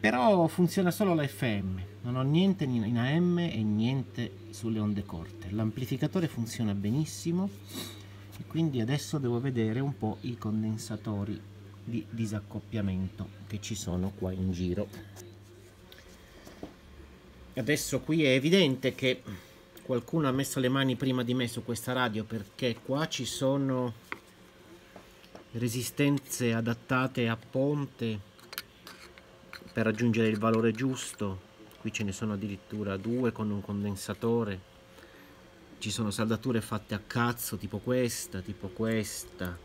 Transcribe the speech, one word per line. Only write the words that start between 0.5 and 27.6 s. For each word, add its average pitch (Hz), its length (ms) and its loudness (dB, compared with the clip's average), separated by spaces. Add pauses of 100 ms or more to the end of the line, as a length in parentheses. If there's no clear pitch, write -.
solo 185 240 4
la 151 120 4
F - 160 -4
M, 95 380 0 (200)
non 123 160 -2
ho 131 60 2
niente 160 420 4
in 120 340 2
A 139 220 4
M 175 180 4
e 110 240 0
niente 117 760 0 (120)
sulle 113 300 -2
onde 104 240 0
corte. 90 480 -10
L'amplificatore 127 760 0
funziona 113 480 -2
benissimo 151 760 0 (880)
e - 120 -12
quindi 151 320 2
adesso 143 380 0
devo 120 200 2
vedere 120 400 2
un 139 180 -2
po' 107 260 -2
i 120 140 -4
condensatori 107 1040 -2 (440)
di 113 260 -4
disaccoppiamento 104 1200 -2 (180)
che 104 140 -6
ci 107 160 -6
sono 90 340 -2
qua 92 220 -4
in 92 180 0
giro. 90 380 0 (2750)
Adesso 131 460 0
qui 156 240 2
è 131 60 6
evidente 135 640 4
che - 280 0 (600)
qualcuno 135 440 0
ha 131 60 4
messo 135 260 0
le 127 120 2
mani 135 260 2
prima 127 260 2
di 120 120 0
me 123 120 2
su 117 160 -6
questa 120 300 -4
radio, 113 320 0
perché 113 580 -4
qua 143 260 -2
ci 123 180 -4
sono 135 680 0 (1600)
resistenze 123 1000 2
adattate 117 720 0
a 113 80 2
ponte 135 840 -2 (1500)